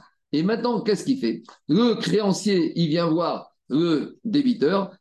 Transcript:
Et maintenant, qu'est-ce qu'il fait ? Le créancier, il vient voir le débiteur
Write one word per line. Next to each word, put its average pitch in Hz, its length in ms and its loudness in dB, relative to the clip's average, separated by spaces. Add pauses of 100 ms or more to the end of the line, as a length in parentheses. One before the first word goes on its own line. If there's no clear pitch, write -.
(320)
Et 151 120 0
maintenant, 226 380 0
qu'est-ce 208 220 -2
qu'il 135 140 0
fait ? - 240 -4 (260)
Le 220 260 4
créancier, 190 840 0
il 165 120 0
vient 170 200 0
voir 156 420 -2 (180)
le 151 560 0
débiteur 160 760 0